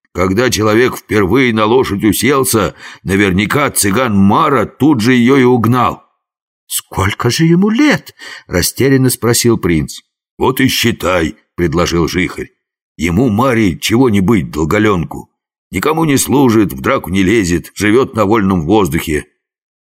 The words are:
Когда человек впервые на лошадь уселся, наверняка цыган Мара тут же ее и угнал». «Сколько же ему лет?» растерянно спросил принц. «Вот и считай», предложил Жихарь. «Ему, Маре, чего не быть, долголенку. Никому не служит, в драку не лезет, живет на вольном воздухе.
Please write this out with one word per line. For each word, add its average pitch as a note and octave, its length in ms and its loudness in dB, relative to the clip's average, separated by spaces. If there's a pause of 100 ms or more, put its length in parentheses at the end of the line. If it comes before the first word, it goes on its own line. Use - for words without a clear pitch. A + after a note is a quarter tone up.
(140)
Когда F#2+ 360 0
человек G#2+ 460 2
впервые A2 580 0
на A2 120 0
лошадь G#2+ 380 0
уселся, A2+ 720 0 (280)
наверняка G2+ 680 0
цыган G#2 440 -2
Мара A#2 500 2
тут C3+ 360 0
же B2 120 2
ее B2 240 4
и C3 60 4
угнал». A#2+ 600 0 (640)
«Сколько - 600 -4
же D#3+ 160 -2
ему F3 240 2
лет?» A#3+ 460 0 (320)
растерянно B2+ 640 0
спросил A#2 480 0
принц. D#2+ 420 -2 (380)
«Вот A#2 220 -2
и C3 80 2
считай», F2+ 680 -2 (200)
предложил E2+ 520 0
Жихарь. D#2+ 420 -6 (460)
«Ему, G#2+ 340 0
Маре, A2 480 0
чего B2 320 0
не G2+ 120 0
быть, F2 300 0
долголенку. E2 760 -2 (420)
Никому D#3 340 -2
не C#3 120 0
служит, A2+ 560 2
в C2+ 80 -12
драку G#2+ 280 -4
не G2 140 0
лезет, F2+ 520 0
живет A2 400 0
на A2 100 0
вольном F#2+ 400 0
воздухе. E2 600 0 (560)